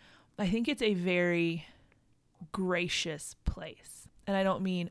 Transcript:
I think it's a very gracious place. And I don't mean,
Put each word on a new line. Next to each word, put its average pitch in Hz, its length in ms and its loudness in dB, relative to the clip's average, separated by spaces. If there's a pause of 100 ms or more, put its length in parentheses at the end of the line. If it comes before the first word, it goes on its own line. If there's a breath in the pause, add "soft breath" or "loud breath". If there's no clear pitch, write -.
(380 soft breath)
I 202 120 0
think 226 180 0
it's 294 140 -2
a 220 120 4
very 175 720 2 (840 loud breath)
gracious 175 840 -2 (100)
place. - 600 -6 (200)
And 196 80 2
I 190 80 4
don't 190 200 2
mean, 180 280 0